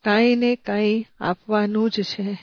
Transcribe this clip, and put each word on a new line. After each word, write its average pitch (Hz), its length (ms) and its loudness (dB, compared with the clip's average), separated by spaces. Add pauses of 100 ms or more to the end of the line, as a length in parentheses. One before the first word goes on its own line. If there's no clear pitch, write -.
કાંઈ 233 300 4
ને 240 220 0
કાંઈ 214 500 -2 (140)
આપવાનું 214 680 0
જ 208 120 -4
છે. 196 400 -6